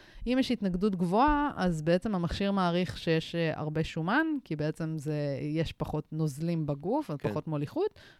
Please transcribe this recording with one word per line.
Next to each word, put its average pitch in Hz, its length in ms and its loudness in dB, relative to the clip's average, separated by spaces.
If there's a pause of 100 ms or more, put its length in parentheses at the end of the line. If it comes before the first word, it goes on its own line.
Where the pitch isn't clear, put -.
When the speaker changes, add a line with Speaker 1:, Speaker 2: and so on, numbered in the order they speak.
(280)
Speaker 1:
אם 247 120 2
יש 254 120 2
התנגדות 196 440 0
גבוהה, 254 600 4
אז 175 260 0
בעצם 185 340 2
המכשיר 180 360 0
מעריך 180 460 2
שיש, 160 380 0
אה, 165 240 0
הרבה 151 240 -2
שומן, 202 440 0 (160)
כי 160 120 -6
בעצם 160 420 -2
זה, 147 440 -2
יש 151 300 -2
פחות - 400 -4
נוזלים 156 540 -2
בגוף, 170 460 -2
אז 147 60 -6
Speaker 2:
כן. - 120 -2
Speaker 1:
פחות 151 180 -4
מוליכות, 160 520 -2 (200)